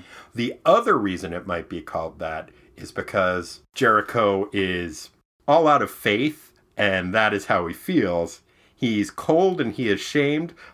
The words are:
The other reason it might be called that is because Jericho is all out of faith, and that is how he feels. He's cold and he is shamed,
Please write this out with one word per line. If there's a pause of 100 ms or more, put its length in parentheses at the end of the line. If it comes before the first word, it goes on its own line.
(340)
The
other
reason
it
might
be
called
that (260)
is
because (140)
Jericho
is (400)
all
out
of
faith, (240)
and
that
is
how
he
feels. (320)
He's
cold
and
he
is
shamed, (220)